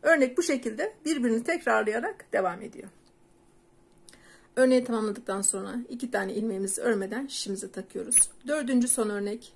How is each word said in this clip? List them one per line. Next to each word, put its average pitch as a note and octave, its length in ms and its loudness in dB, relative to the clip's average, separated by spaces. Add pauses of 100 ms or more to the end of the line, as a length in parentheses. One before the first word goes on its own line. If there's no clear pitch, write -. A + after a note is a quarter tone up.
Örnek C4+ 360 6
bu F4 40 2
şekilde C4+ 520 -2 (100)
birbirini A#3+ 400 0
tekrarlayarak A#3+ 880 0
devam F#3+ 300 0
ediyor. - 260 -14 (1700)
Örneği B3+ 280 6
tamamladıktan G#3 580 -4
sonra G3 340 -2 (120)
iki B3 220 -8
tane G3 240 -2
ilmeğimizi G3 480 -4
örmeden G#3+ 440 -2
şişimize G3 460 -8
takıyoruz. - 440 -4 (300)
Dördüncü C4 420 2
son A3 220 0
örnek. G3+ 460 -6